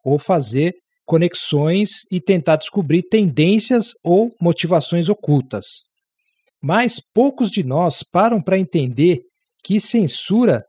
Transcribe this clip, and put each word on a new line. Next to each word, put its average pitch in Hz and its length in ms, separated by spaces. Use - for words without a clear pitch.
ou 143 140
fazer 151 560
conexões 170 960
e 180 100
tentar 170 360
descobrir 165 440
tendências 202 920
ou 196 260
motivações 170 720
ocultas. - 720
Mas 208 400
poucos 262 380
de 180 140
nós 147 400
param 220 360
pra 190 200
entender 151 600
que 202 160
censura 190 880